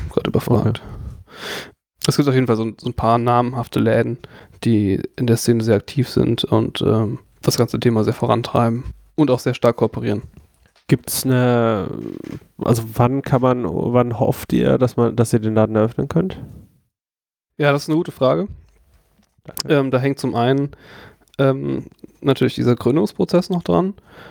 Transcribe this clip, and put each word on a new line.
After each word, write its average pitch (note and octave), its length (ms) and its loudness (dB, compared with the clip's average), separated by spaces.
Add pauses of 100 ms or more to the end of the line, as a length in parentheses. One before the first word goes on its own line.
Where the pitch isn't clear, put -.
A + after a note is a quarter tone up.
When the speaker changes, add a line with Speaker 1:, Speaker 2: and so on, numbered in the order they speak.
Speaker 1:
grad - 180 -4
überfragt. A#2 540 0
Speaker 2:
Okay. - 880 -14 (380)
Speaker 1:
Es C#3+ 100 0
gibt C#3+ 100 2
auf C3 80 2
jeden B2+ 120 2
Fall A2+ 100 2
so, A2+ 200 -4
so - 120 -8
ein A#2+ 40 -8
paar A2+ 240 0
namhafte A#2+ 600 -2
Läden, A#2 380 0 (480)
die G#2 360 2 (140)
in B2+ 120 -2
der A#2 100 4
Szene A#2 260 2
sehr A2+ 140 4
aktiv - 320 -2
sind B2 340 0
und, - 380 0
ähm, A2 380 0 (220)
das - 160 0
ganze A2+ 220 0
Thema A2+ 240 2
sehr A#2+ 100 0
vorantreiben A#2 720 0 (320)
und D3 160 2
auch B2 80 2
sehr B2+ 140 -2
stark A#2+ 240 2
kooperieren. A2+ 460 -2 (640)
Speaker 2:
Gibt's - 380 -2
eine, A#2+ 640 2 (720)
also A2+ 220 0 (120)
wann B2+ 260 2
kann C3 200 0
man, B2 240 2
wann A#2 540 0
hofft - 320 -2
ihr, B2+ 260 2
dass B2+ 200 0
man, A#2 180 2
dass A#2 160 2
ihr A#2 80 4
den A2 160 -2
Laden A2 200 2
eröffnen A#2 340 0
könnt? F#3 280 -2 (1200)
Speaker 1:
Ja, C#3+ 140 2
das C#3+ 120 0
ist - 60 -10
eine D#3 60 2
gute E3 160 -2
Frage. D3+ 360 0 (1000)
Speaker 2:
Danke. - 280 -4
Speaker 1:
Ähm, C#3 160 2
da B2+ 100 2
hängt C#3 200 -2
zum C3 160 -4
einen, C3+ 360 2 (680)
ähm, C3+ 460 0 (340)
natürlich C3 360 0
dieser B2 200 2
Gründungsprozess F3 720 0
noch F3+ 140 -2
dran. F3 300 2 (380)